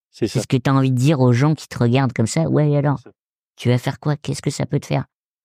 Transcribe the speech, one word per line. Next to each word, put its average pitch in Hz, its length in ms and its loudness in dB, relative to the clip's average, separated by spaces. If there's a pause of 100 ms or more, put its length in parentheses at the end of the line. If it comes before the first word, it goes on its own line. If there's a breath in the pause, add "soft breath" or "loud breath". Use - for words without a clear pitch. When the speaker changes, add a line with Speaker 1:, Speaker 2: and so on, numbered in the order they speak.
Speaker 1:
C'est - 180 -4
Speaker 2:
C'est 113 120 -4
Speaker 1:
ça. 101 40 0
Speaker 2:
ce - 40 -12
que 135 100 0
t'as 135 160 0
envie 135 180 2
de 127 60 0
dire 139 220 2
aux 123 140 6
gens 143 220 2
qui - 120 -10
te - 100 -14
regardent 123 360 2
comme 113 140 0
ça, - 220 -2
Ouais, 147 220 2
et 147 60 0
alors, 143 220 0
Speaker 1:
C'est - 100 -20
ça. - 60 -20 (420)
Speaker 2:
tu 123 120 -2
vas 123 80 4
faire 135 220 -6
quoi ? 147 180 -4
Qu'est-ce - 240 -8
que - 80 -4
ça 143 160 -4
peut 143 140 -2
te - 60 -12
faire ? 139 200 -4 (400)